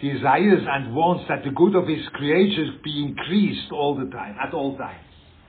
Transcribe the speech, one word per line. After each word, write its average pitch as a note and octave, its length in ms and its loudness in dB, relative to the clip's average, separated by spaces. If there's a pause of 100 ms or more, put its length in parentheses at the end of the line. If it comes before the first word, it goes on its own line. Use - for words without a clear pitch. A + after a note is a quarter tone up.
desires C#3+ 680 4
and C3+ 280 -4
wants E3+ 340 2
that C#3+ 160 -4
the C#3 60 -4
good F#3+ 240 4
of F3+ 140 4
his D3+ 260 -4
creatures D#3 560 2 (120)
be D3 220 -4
increased D#3 680 -2
all D3 240 0
the C3 140 -6
time, G#2 320 -12
at C#3 120 -6
all C#3 240 -4
times. F#2+ 260 -12 (440)